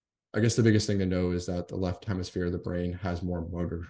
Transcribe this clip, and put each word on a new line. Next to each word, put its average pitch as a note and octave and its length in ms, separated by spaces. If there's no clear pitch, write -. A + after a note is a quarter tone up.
I G#2+ 80
guess A2+ 160
the B2 60
biggest G#2+ 240
thing G2+ 140
to F#2 60
know F2+ 260
is F2 140
that F2+ 220
the - 80
left F2+ 300
hemisphere F2+ 400
of F2 60
the F2 60
brain F2 440
has F2 200
more F2 280
motor, E2+ 400